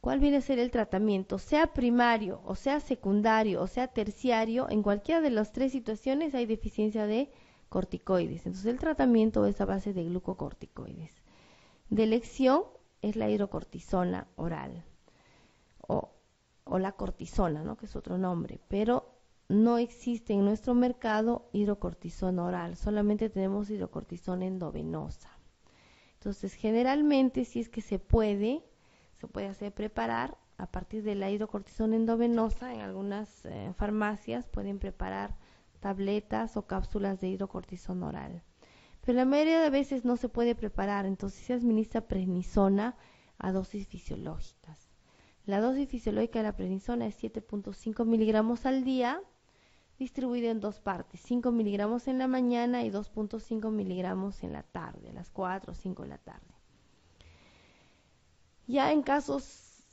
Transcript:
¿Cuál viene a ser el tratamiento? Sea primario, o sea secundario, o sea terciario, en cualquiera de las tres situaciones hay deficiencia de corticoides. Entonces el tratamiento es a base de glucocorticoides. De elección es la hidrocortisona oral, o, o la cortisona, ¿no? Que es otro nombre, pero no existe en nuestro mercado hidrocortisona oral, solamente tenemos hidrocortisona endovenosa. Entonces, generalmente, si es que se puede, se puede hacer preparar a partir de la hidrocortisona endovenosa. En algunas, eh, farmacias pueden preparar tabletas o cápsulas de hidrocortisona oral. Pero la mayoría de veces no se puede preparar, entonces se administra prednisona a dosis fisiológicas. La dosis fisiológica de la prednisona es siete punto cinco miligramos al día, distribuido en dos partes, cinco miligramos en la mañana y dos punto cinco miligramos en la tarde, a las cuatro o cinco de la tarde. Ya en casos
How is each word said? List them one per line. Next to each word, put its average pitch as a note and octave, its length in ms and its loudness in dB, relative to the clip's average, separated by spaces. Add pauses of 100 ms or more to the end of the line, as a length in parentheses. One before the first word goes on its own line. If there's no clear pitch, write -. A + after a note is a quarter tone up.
¿Cuál C4 180 0
viene C#4+ 180 6
a C4 40 4
ser C4 160 0
el A#3+ 140 0
tratamiento? G3+ 640 0
Sea D#4+ 360 0
primario, A#3+ 680 2
o F#3+ 120 -6
sea C#4 240 0
secundario, G#3+ 840 2
o F#3+ 60 0
sea B3 200 -2
terciario, A3+ 840 0
en G#3+ 120 2
cualquiera G#3 400 2
de D4+ 80 4
las G#3+ 240 0
tres C4 180 0
situaciones C4+ 640 -2
hay A#3+ 120 0
deficiencia G#3+ 580 0
de A3+ 260 0 (380)
corticoides. F3+ 760 0
Entonces F#3+ 220 -4
el B3 100 0
tratamiento A#3 680 6
es G3+ 120 0
a G3+ 60 2
base G3 280 -2
de F3+ 100 -2
glucocorticoides. - 1200 -8 (680)
De G#3+ 140 4
elección B3+ 600 4 (380)
es G#3+ 140 -2
la G#3+ 160 0
hidrocortisona F#3 1040 -2
oral, E3 480 -6 (1040)
o, - 240 -2 (540)
o - 120 0
la F#3+ 140 0
cortisona, F3 720 -2
¿no? - 120 -6
Que A3 120 -14
es - 80 -12
otro - 240 -4
nombre, F3+ 480 -2
pero G#3+ 420 2 (400)
no A3+ 280 6
existe A#3 560 -2
en G3+ 120 4
nuestro G#3+ 280 2
mercado A#3+ 800 2
hidrocortisona F#3 920 -2
oral, F3 300 -4
solamente G#3 540 2
tenemos G3 400 -2
hidrocortisona F3+ 760 -6
endovenosa. D#3 840 -6 (840)
Entonces, G3 400 -8
generalmente, C4 880 4
si - 160 -6
es A3+ 100 -6
que A3+ 120 -8
se - 180 -4
puede, A3 640 2 (520)
se - 120 -16
puede G3 200 -8
hacer G3 260 -10
preparar A3+ 640 -4 (200)
a - 140 -10
partir G#3 320 -8
de G#3 120 -2
la G3 140 -2
hidrocortisona G#3+ 640 -2
endovenosa. A#3 800 2
En A3 80 -10
algunas, G3+ 640 -8
eh, - 300 -10
farmacias G#3+ 720 -2
pueden G3+ 320 -6
preparar G3 580 -6 (440)
tabletas G3+ 760 -2
o G#3 100 -4
cápsulas G3 540 -2
de F#3 80 -4
hidrocortisona F#3 800 -6
oral. - 360 -10 (580)
Pero B3 160 2
la B3+ 80 4
mayoría D#4 360 4
de D#4 80 4
veces C4+ 360 0
no A#3+ 100 4
se A#3+ 140 -2
puede A#3 260 2
preparar, G3+ 500 -2
entonces G3 400 -4
se B3 80 -2
administra A3+ 540 2
prednisona G3 880 2 (420)
a F#3+ 140 -4
dosis F#3+ 360 -4
fisiológicas. - 1040 -10 (560)
La G3+ 140 0
dosis C4 300 2
fisiológica A3+ 500 0
de G#3+ 40 0
la G#3 120 -2
prednisona G3 500 -2
es G#3 100 -4
siete A3 260 -8
punto G3+ 320 -8
cinco A3 320 -4
miligramos A3 600 4
al C4 200 2
día, C4 360 0 (800)
distribuido B3 480 -2
en A3+ 80 0
dos G#3 200 -4
partes, - 420 -8
cinco B3 300 0
miligramos G#3+ 560 0
en C4 100 0
la C4 100 0
mañana B3 560 2
y A3+ 60 -2
dos G3+ 200 -6
punto G#3+ 300 -6
cinco A3 320 -4
miligramos F#3+ 720 -4
en - 100 -6
la - 100 -10
tarde, - 460 -14
a - 40 -16
las F3 160 -14
cuatro F#3+ 420 -6
o E3+ 40 -10
cinco - 280 -8
de C#3 60 -12
la C#3 80 -14
tarde. - 360 -20 (2250)
Ya C4+ 240 4
en D4+ 100 4
casos C#4 920 -4